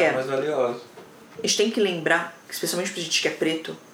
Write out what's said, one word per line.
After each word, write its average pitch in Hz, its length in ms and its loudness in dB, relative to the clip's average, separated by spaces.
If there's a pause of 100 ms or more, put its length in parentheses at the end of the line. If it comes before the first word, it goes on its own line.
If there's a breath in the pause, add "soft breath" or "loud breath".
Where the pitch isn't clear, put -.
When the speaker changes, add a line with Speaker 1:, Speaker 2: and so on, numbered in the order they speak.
Speaker 1:
É 165 60 6
a - 20 4
Speaker 2:
é 143 40 4
Speaker 1:
mais 131 120 0
valiosa. 135 560 0 (600)
Speaker 2:
a 208 60 -2
gente - 100 2
tem 220 120 4
que 233 100 0
lembrar, 170 560 0 (140)
especialmente 175 420 -4
pra 180 100 -6
gente 156 200 0
que - 60 2
é 151 40 -2
preto, 160 460 -2 (160)